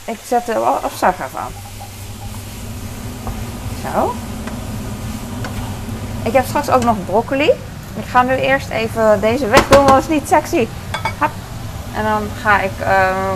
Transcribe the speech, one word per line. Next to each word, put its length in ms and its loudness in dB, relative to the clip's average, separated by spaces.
Ik 220 -6
zet 200 0
de 120 -2
afzuiger 640 0
even 140 -8
aan. 140 -6
Zo. 320 -2
Ik 100 0
heb 140 4
straks 240 -2
ook 140 4
nog 120 4
broccoli. 440 2
Ik 140 -6
ga 120 6
nu 100 2
eerst 360 2
even 520 4
deze 260 2
weg 220 6
doen, 180 8
want 160 8
het 80 -6
is 80 4
niet 100 -2
sexy. 400 4
Hop. 120 2
En 80 -2
dan 180 0
ga 180 4
ik, 100 0
eh, 300 4